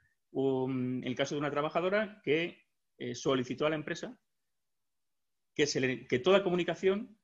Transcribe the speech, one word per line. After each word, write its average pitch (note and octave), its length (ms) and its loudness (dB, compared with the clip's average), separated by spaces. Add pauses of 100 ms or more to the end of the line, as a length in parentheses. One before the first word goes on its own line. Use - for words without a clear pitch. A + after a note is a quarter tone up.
(320)
un, C3 680 0
el B2 120 -4
caso C#3 200 -2
de D3 40 -2
una D3 120 -2
trabajadora F3+ 720 -2
que, E3 460 -2 (300)
eh, B2 160 -6
solicitó C3 500 -2
a D3+ 60 2
la D#3+ 60 -2
empresa E3 380 -8 (1400)
que, D3+ 120 4
se C#3+ 140 0
le, B2+ 260 0
que B2+ 120 2
toda F#3+ 260 6
comunicación, F#3 800 0